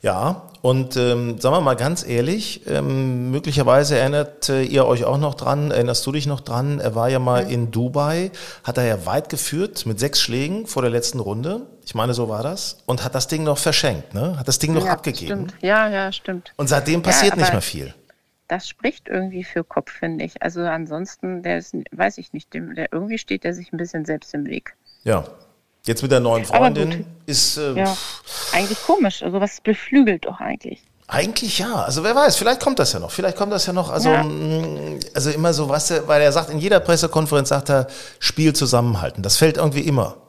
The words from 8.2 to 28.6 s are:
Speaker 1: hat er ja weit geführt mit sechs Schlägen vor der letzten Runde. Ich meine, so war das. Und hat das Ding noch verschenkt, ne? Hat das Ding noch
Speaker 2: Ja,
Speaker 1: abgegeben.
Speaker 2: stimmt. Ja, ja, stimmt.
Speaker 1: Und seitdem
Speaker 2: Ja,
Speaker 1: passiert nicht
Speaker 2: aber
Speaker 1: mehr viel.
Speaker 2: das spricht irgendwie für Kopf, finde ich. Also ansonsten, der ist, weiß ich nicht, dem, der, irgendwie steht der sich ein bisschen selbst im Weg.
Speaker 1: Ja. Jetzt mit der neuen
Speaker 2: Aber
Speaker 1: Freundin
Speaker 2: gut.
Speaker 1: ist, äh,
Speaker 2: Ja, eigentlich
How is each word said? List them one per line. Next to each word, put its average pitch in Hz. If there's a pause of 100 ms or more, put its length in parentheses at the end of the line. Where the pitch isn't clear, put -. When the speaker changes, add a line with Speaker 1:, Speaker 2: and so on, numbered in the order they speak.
Speaker 1:
hat 120
er 123
ja 107
weit -
geführt 175
mit 107
sechs 143
Schlägen 151
vor 135
der 123
letzten 117
Runde. 120 (220)
Ich -
meine, 113
so 117
war 107
das. 165
Und 127
hat -
das 170
Ding 156
noch 147
verschenkt, 123
ne? 147
Hat 127
das 131
Ding 156
noch 160
Speaker 2:
Ja, 359
Speaker 1:
abgegeben. 131
Speaker 2:
stimmt. 185
Ja, 214
ja, 196
stimmt. -
Speaker 1:
Und 143
seitdem 147
Speaker 2:
Ja, 165
Speaker 1:
passiert 190
nicht 180
Speaker 2:
aber 180
Speaker 1:
mehr 95
viel. - (540)
Speaker 2:
das 185
spricht -
irgendwie 185
für 170
Kopf, -
finde 160
ich. -
Also 170
ansonsten, 170
der 175
ist, - (160)
weiß 190
ich -
nicht, -
dem, 170
der, 160
irgendwie 208
steht -
der 175
sich 175
ein 165
bisschen 170
selbst 156
im 147
Weg. - (300)
Speaker 1:
Ja. 98 (600)
Jetzt 113
mit 135
der 135
neuen 117
Speaker 2:
Aber -
Speaker 1:
Freundin 214
Speaker 2:
gut. 170 (200)
Speaker 1:
ist, -
äh, 143
Speaker 2:
Ja, 190 (560)
eigentlich 202